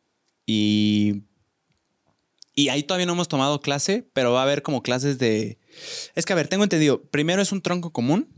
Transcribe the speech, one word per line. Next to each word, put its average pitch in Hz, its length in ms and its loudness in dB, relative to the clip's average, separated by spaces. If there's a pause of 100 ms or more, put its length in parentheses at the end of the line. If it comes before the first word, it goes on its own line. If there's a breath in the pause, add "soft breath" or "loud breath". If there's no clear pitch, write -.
(440)
Y, 104 800 2 (1300)
y 143 140 2
ahí 147 140 -2
todavía 180 240 -2
no 175 80 0
hemos 175 140 -2
tomado 143 320 0
clase, 165 520 -2
pero 127 200 2
va 127 80 2
a - 40 2
haber 143 180 0
como 139 200 -2
clases 127 360 -2
de, 110 400 0 (560 loud breath)
es 170 100 -2
que, - 80 -2
a 185 40 2
ver, 151 120 0
tengo 196 160 0
entendido, 156 460 2
primero 165 320 0
es 190 100 -2
un 196 100 -4
tronco 170 300 -4
común 147 460 0